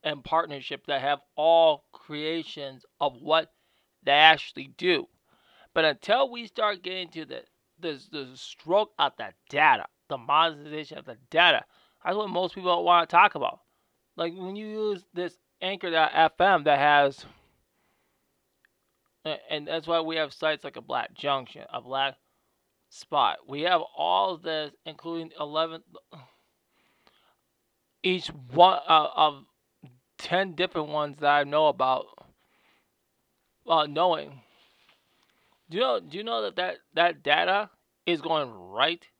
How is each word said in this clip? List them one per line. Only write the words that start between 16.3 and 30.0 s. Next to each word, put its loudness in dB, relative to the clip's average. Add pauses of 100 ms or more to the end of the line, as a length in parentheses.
M 4
that 4
has, 4 (2000)
a-, -8 (140)
and -8
that's -6
why 0
we -6
have -4
sites -4
like -14
a -14
Black -8
Junction, -6 (100)
a -8
Black -6 (800)
Spot. 0 (100)
We -8
have 2 (160)
all 0
this, -8 (120)
including -12
eleven, -4 (2250)
each -2
one, 4
uh, 4
of 0 (720)